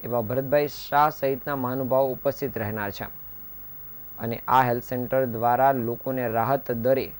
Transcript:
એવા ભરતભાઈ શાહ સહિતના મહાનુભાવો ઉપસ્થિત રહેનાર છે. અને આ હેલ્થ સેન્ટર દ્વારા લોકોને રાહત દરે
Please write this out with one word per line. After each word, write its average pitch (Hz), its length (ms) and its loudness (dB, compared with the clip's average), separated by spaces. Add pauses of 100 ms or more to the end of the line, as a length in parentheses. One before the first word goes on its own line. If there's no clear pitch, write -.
એવા 117 180 -2
ભરતભાઈ 135 460 2
શાહ 151 420 2
સહિતના 139 460 -2
મહાનુભાવો 131 520 2
ઉપસ્થિત 131 500 -4
રહેનાર 107 340 -4
છે. 107 120 -10 (1160)
અને 117 280 -4
આ 127 160 8
હેલ્થ 120 200 2
સેન્ટર 127 420 0
દ્વારા 120 460 4
લોકોને 123 560 -2
રાહત 113 440 0
દરે 120 480 0